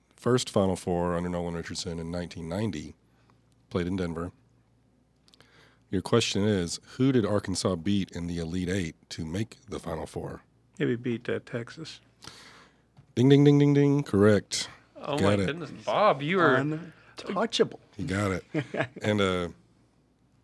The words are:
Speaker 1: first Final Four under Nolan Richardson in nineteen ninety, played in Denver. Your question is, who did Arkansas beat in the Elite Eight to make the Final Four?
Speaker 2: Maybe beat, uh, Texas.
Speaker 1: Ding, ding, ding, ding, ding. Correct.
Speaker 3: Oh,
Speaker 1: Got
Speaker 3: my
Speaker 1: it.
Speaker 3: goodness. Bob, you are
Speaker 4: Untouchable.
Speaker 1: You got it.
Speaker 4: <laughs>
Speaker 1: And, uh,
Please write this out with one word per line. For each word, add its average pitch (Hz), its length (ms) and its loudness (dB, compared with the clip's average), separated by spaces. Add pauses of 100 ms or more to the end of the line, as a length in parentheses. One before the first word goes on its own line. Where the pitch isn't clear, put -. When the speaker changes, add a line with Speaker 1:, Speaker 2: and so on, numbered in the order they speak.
(160)
Speaker 1:
first 123 340 0
Final 95 240 2
Four 87 420 -2
under 87 120 -4
Nolan 87 260 -4
Richardson 85 460 -8
in 82 100 -8
nineteen 85 380 -8
ninety, 85 480 -6 (760)
played 87 160 -2
in 90 80 -4
Denver. 87 380 -6 (1600)
Your 92 120 0
question 110 400 2
is, 95 380 0 (160)
who 131 160 2
did 117 120 2
Arkansas 95 520 -2
beat 95 340 -2
in 85 160 -8
the 85 120 -6
Elite 85 300 -4
Eight 90 280 -4 (140)
to - 140 -8
make 95 340 -6 (100)
the 73 100 -8
Final 78 280 -8
Four? - 360 -12 (340)
Speaker 2:
Maybe 131 200 -2
beat, 120 320 -6
uh, 107 180 -4
Texas. - 540 -12 (1120)
Speaker 1:
Ding, 123 140 6
ding, 143 160 8
ding, 143 160 8
ding, 143 140 6
ding. 143 280 4
Correct. 101 680 4 (280)
Speaker 3:
Oh, 143 220 -6
Speaker 1:
Got - 40 0
Speaker 3:
my 101 120 4
Speaker 1:
it. 101 120 0
Speaker 3:
goodness. - 240 -6 (140)
Bob, 160 360 2
you 175 200 0
are 143 160 6
Speaker 4:
Untouchable. 165 1200 -4 (180)
Speaker 1:
You 101 100 -6
got 98 260 0
it. 87 120 -6 (300)
Speaker 4:
<laughs> - 280 -6
Speaker 1:
And, 104 180 2
uh, 90 280 0 (960)